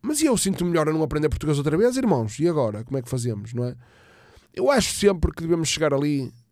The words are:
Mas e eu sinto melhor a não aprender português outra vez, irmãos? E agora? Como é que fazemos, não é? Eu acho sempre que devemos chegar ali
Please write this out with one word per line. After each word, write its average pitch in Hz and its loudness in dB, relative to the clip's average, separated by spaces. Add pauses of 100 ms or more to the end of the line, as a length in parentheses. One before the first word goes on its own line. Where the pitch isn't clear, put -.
Mas 294 -2
e - 0
eu 254 4
sinto 185 0
melhor 170 2
a 156 0
não 160 0
aprender 151 0
português 151 0
outra 147 0
vez, 247 2
irmãos? 135 0
E 156 2
agora? 113 -2
Como 123 -8
é 131 -4
que 123 -10
fazemos, 117 -6
não 120 -2
é? 123 -8 (800)
Eu - 2
acho 254 2
sempre 170 2
que - -10
devemos 165 0
chegar 156 0
ali 143 -2 (200)